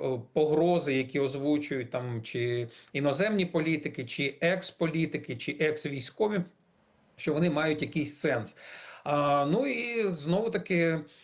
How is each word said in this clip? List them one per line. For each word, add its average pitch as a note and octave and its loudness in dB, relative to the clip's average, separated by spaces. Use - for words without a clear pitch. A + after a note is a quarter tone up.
е, C3 -2
погрози, D#3 4
які C3 0
озвучують C#3 0
там B2 -4
чи A#2+ -2
іноземні E3+ 2
політики, D#3 -2
чи C#3 -4
екс-політики, E3 -2
чи C#3 -6
екс-військові, D#3 0
що - -2
вони E3 4
мають D3+ 0
якийсь - -4
сенс. A#2+ -2
А, C#3+ 2
ну A#3+ 2
і A#3 -2
знову-таки E3+ 0